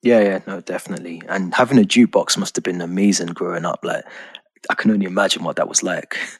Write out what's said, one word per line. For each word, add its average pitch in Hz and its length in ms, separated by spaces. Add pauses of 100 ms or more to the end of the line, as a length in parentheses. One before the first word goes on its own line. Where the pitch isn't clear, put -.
Yeah, 120 200
yeah, 98 260
no, 98 140
definitely. 87 640
And 95 260
having 127 260
a - 20
jukebox 104 560
must - 180
have - 80
been 90 180
amazing 90 460
growing 85 380
up. - 180
Like, - 220 (640)
I - 60
can - 160
only 104 140
imagine 95 380
what 80 140
that 85 120
was - 140
like. 90 400
<laughs> - 160